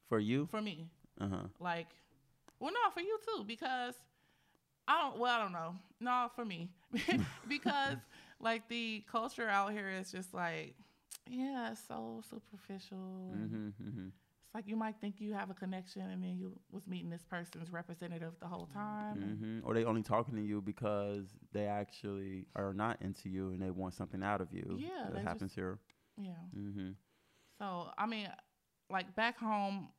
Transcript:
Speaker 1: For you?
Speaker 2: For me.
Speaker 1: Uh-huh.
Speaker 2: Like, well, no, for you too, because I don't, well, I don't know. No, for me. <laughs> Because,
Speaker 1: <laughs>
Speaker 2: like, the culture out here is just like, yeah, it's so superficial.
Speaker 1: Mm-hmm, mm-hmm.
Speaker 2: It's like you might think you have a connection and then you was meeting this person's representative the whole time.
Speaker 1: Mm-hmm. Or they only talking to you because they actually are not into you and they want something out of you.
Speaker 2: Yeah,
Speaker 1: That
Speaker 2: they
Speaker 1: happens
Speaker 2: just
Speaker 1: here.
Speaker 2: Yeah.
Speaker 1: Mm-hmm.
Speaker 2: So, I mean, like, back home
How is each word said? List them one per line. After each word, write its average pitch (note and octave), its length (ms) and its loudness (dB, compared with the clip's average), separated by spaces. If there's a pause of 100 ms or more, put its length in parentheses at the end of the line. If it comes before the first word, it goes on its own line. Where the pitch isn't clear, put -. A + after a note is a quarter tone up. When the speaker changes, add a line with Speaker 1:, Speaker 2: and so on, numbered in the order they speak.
Speaker 1:
For A2+ 100 6
you? A#2+ 320 6
Speaker 2:
For G#3+ 100 0
me. E3 280 -4 (320)
Speaker 1:
Uh-huh. F#2+ 240 0 (140)
Speaker 2:
Like, E3+ 280 0 (720)
well, D4+ 120 0
no, A4+ 200 6
for - 80 -2
you G#4 240 0
too, G4 200 0
because B3 500 -2 (920)
I D#4 120 10
don't, C#4 180 2
well, A#3+ 160 6
I A3+ 80 6
don't G3 100 2
know. E3+ 240 -2 (240)
No, B3 340 4
for A#3+ 100 -2
me. F3 240 -2 (240)
<laughs> A3+ 560 4
Because, C#4+ 480 4 (220)
Speaker 1:
<laughs> - 220 -20
Speaker 2:
like, A3+ 280 2
the A3+ 420 -2
culture A#3 380 0
out G3+ 240 4
here G#3 160 -2
is F#3 240 -2
just F#3 220 -6
like, D#3+ 400 -2 (540)
yeah, B3 440 0
it's G#3+ 160 -8
so A3+ 400 -6
superficial. F#3+ 1040 -10
Speaker 1:
Mm-hmm, G#2+ 340 -2 (140)
mm-hmm. G#2 260 -6
Speaker 2:
It's - 460 -20
like G#3+ 140 -6
you G#3+ 80 -2
might A3 240 -2
think G3+ 200 -4
you G#3 140 -2
have G3 160 -2
a F#3 40 -6
connection F#3 480 -6
and F#3 200 -4
then F#3 140 -2
you F#3 220 -6 (120)
was - 160 -10
meeting F3 240 -4
this E3 140 -8
person's E3+ 460 -6
representative E3+ 680 -6
the F3 60 -8
whole F3 260 -6
time. G#3+ 440 -2
Speaker 1:
Mm-hmm. A2+ 520 -2
Or G#2+ 60 4
they A2+ 100 8
only A2+ 180 4
talking A#2 340 4
to G#2+ 60 2
you G#2 200 2
because G2+ 640 2 (260)
they G#2 140 2
actually G2 800 -2 (100)
are G2 160 2
not G#2+ 300 2
into G2 260 -2
you F#2+ 220 2
and F#2 100 0
they F#2+ 100 2
want F#2 240 0
something F#2+ 280 -4
out G2+ 180 4
of F2 120 -2
you. - 260 -2
Speaker 2:
Yeah, D4+ 100 -2 (160)
Speaker 1:
That - 100 -4
Speaker 2:
they F2 80 0
Speaker 1:
happens F#2+ 280 0
Speaker 2:
just - 60 -18
Speaker 1:
here. F#2 220 -2 (380)
Speaker 2:
Yeah. G3 140 -6 (260)
Speaker 1:
Mm-hmm. G2+ 340 -4 (680)
Speaker 2:
So, F3+ 300 -4 (100)
I G#3 80 2
mean, A3 220 -2 (600)
like, F#3+ 280 0
back A#3 220 4
home G3+ 500 2 (100)